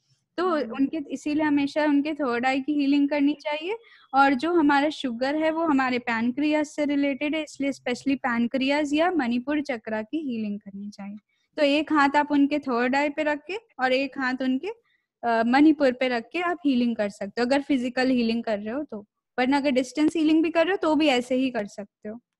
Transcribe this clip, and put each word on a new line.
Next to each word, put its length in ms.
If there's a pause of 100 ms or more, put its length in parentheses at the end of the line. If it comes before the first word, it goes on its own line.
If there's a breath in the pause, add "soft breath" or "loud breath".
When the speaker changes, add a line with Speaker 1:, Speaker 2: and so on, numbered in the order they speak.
(380)
Speaker 1:
तो 120
Speaker 2:
हम्म। 220
Speaker 1:
उनके, 260
इसीलिए 460
हमेशा 420
उनके 280
third 320
eye 160
की 120
healing 360
करनी 240
चाहिए। 440 (360 soft breath)
और 200
जो 200
हमारा 360
sugar 460
है 160
वो 140
हमारे 340
pancreas 760
से 100
related 500
है, 80
इसलिए 280
specially 460
pancreas 760
या 180
मणिपुर 500
chakra 420
की 140
healing 420
करनी 300
चाहिए। 280 (400)
तो 60
एक 300
हाथ 220
आप 160
उनके 280
third 360
eye 140
पे 140
रख 220
के 100
और 380
एक 240
हाथ 240
उनके, 260 (560)
अ, 200
मणिपुर 480
पे 160
रख 240
के 80
आप 260
healing 300
कर 140
सकते 320
हो, 40
अगर 160
physical 480
healing 340
कर 160
रहे 140
हो 100
तो, 220 (340)
वरना 180
अगर 140
distance 440
healing 280
भी 60
कर 140
रहे 80
हो 60
तो 180
भी 120
ऐसे 280
ही 160
कर 140
सकते 440
हो। 100 (200)